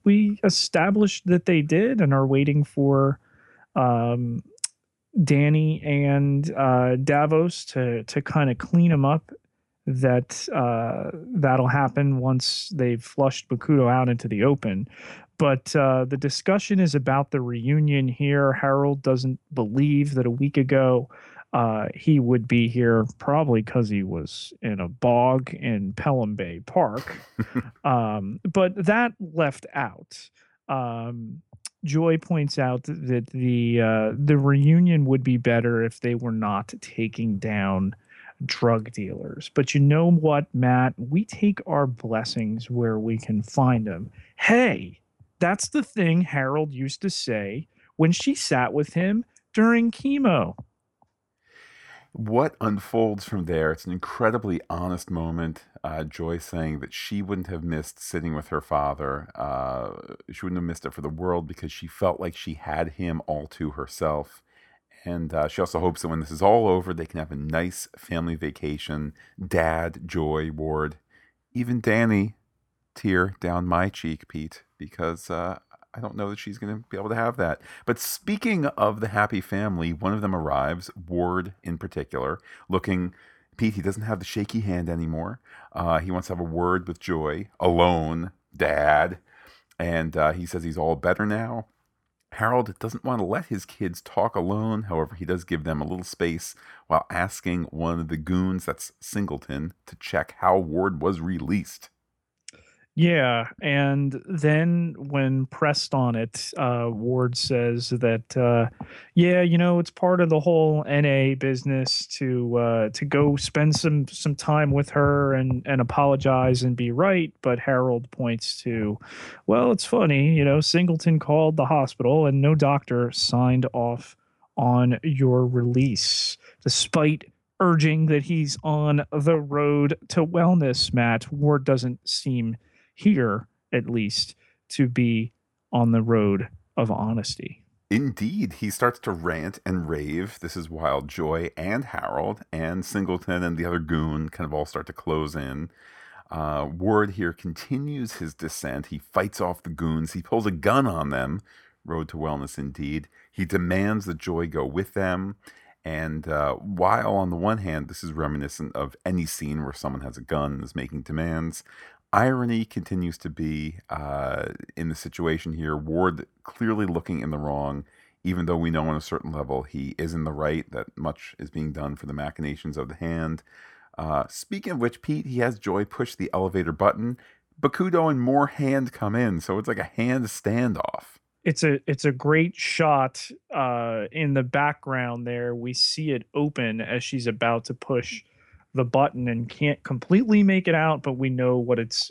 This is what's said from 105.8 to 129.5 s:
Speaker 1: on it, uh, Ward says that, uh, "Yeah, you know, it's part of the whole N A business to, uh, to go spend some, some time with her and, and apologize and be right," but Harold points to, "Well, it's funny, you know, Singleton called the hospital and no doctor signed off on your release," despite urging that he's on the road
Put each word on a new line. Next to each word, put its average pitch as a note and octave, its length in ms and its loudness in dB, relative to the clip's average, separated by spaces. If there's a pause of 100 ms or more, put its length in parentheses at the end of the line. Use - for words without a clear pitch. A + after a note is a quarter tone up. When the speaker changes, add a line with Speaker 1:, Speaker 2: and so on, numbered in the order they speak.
Speaker 1:
on B2 200 2
it, - 420 -6
uh, A#2+ 320 0
Ward B2 480 -2
says A#2+ 540 0
that, A2+ 460 0
uh, A#2+ 320 4 (480)
"Yeah, F3+ 260 6
you E3+ 160 4
know, F3 220 4
it's E3+ 100 -4
part F3+ 300 2
of E3+ 80 4
the D#3+ 100 4
whole D#3 480 4
N C#3+ 180 4
A C3+ 300 4
business C3 720 -2
to, B2 500 -2
uh, A#2 340 2
to A#2 140 -6
go C#3+ 300 4
spend D3+ 400 2
some, D3 320 2
some - 300 -4
time D3+ 340 2
with C#3 200 0
her C#3+ 440 4
and, C3 320 0
and C#3 140 2
apologize C3 840 2
and B2 140 0
be A#2+ 160 -2
right," F3 400 2 (100)
but B2 160 2
Harold B2+ 540 0
points A#2 500 -4
to, A2 340 -2 (520)
"Well, A#3+ 240 4
it's G3+ 120 0
funny, D#3 480 4
you D3+ 120 4
know, C#3+ 160 4
Singleton E3+ 580 4
called D#3 380 2
the C#3+ 100 4
hospital C#3 600 2
and C#3 140 4
no D3 140 6
doctor C#3 560 2
signed B2+ 640 2
off A#2+ 420 -4 (420)
on B2 460 4
your C3 460 4
release," B2 920 0 (240)
despite D3+ 640 2 (340)
urging D#3+ 480 4
that D3 160 4
he's D3+ 400 0
on D3+ 480 2
the D#3 300 2
road C#3+ 580 2 (120)